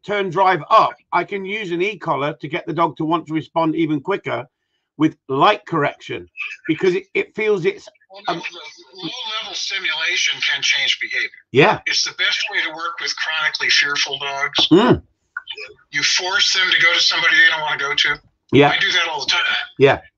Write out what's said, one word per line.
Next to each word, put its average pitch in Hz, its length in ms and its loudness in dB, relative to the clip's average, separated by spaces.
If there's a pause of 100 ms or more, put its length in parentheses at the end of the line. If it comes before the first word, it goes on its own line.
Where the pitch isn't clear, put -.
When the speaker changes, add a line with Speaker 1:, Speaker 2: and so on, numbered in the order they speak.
Speaker 1:
turn 202 260 -2
drive 185 400 4
up, 190 240 6 (180)
I 175 100 2
can 196 220 -6
use 202 260 -6
an 170 120 -2
e-collar 151 580 -2
to 151 80 -10
get 160 180 -6
the 165 60 -6
dog 165 240 0
to 165 80 -4
want 156 240 0
to 156 60 -6
respond 160 420 0
even 156 240 0
quicker 135 460 -6 (500)
with 151 200 0 (120)
light 165 380 2
correction, 135 640 -4 (380)
because 175 280 2
it, 190 100 -4 (100)
it - 200 -4
feels 208 300 0
it's - 240 -2 (220)
Speaker 2:
Well, 196 180 -20
Speaker 1:
um, 175 100 -2
Speaker 2:
no, - 40 -12
the 175 560 -16
low-level - 560 -10
stimulation 175 840 -2
can 139 220 -2
change 135 380 0
behavior. - 300 -6 (220)
Speaker 1:
Yeah. 170 340 4
Speaker 2:
It's - 180 -2
the - 140 -8
best 196 320 -2
way 185 140 -2
to 165 60 -4
work 160 300 -10
with 143 160 -6
chronically 156 540 -2
fearful 143 480 0
dogs. 139 500 -2
Speaker 1:
Mm. 170 340 6 (880)
Speaker 2:
You - 120 -4
force 190 500 0
them 185 180 0
to 170 120 2
go 170 100 4
to 175 80 0
somebody - 360 2
they - 140 6
don't 156 120 -2
wanna 151 160 -4
go 143 160 -4
to. 151 260 0 (320)
Speaker 1:
Yeah. 143 180 8
Speaker 2:
I - 80 -2
do - 140 0
that 175 160 0
all 156 160 -6
the - 60 -4
time. - 100 2 (380)
Speaker 1:
Yeah. 131 220 4 (180)